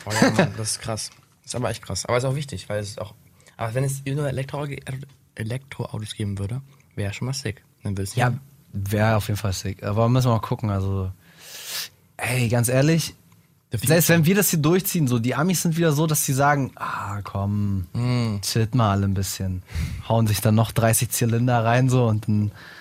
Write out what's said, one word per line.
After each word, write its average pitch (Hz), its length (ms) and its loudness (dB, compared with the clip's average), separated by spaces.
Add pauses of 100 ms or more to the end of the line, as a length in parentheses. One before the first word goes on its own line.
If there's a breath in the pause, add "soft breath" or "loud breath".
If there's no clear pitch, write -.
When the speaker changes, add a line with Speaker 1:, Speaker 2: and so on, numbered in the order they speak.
Speaker 1:
Oh 104 80 -6
ja, 226 180 4
Mann, 170 260 2
das 110 160 -4
ist - 80 -6
krass. 110 300 -6 (320)
Das - 100 -16
ist - 40 -10
aber 120 140 -2
echt - 120 -8
krass. - 240 -8
Aber 120 120 2
ist 123 60 -2
auch 135 120 -2
wichtig, 143 320 -10
weil 104 120 -4
es 104 100 -8
ist - 100 -12
auch, - 140 -12 (420 soft breath)
aber 113 180 -6
wenn 135 100 0
es 139 200 -4
nur 143 240 -2
Elektro-, 139 380 -6 (680)
Elektroautos 110 800 -8
geben 101 240 -4
würde, 104 220 -6 (360 soft breath)
wäre 101 180 -4
schon - 120 -6
mal 131 80 -4
sick. - 280 -8 (200)
Dann 101 140 -4
würdest 95 200 -6
du - 40 0
Speaker 2:
Ja, 127 100 4
Speaker 1:
ja 113 40 -2 (380)
Speaker 2:
wär 104 440 2
auf 101 120 -2
jeden 101 100 -2
Fall 98 140 -2
sick. - 320 -6
Aber 104 240 2
müssen 127 200 4
wir 117 60 4
mal 110 60 0
gucken, 113 300 -4
also, 98 400 -2 (1040 loud breath)
ey, 120 320 0
ganz 117 200 2
ehrlich, 147 460 2 (580)
Speaker 1:
Der 113 60 -4
Future. 113 160 2
Speaker 2:
selbst 170 140 4
wenn 165 180 6
wir 185 80 6
das 202 160 2
hier 170 80 0
durchziehen, 170 500 2
so, 120 100 2
die 120 160 0
Amis 160 280 0
sind 165 140 0
wieder 165 160 4
so, 151 140 2
dass 156 180 0
sie 147 80 -2
sagen, 139 440 2
„Ah, 101 460 -6
komm, 101 680 -2
Speaker 1:
Mhm. 120 500 0
Speaker 2:
chillt 110 320 0
mal 113 180 4
alle 98 140 2
ein 98 80 0
bisschen.“ 95 480 -4 (460 loud breath)
Hauen 113 180 4
sich 104 140 0
dann 107 140 4
noch 110 180 2
dreißig 113 380 2
Zylinder 117 540 2
rein, 123 240 4
so, 123 180 4
und 107 220 0
dann 104 240 2 (280 loud breath)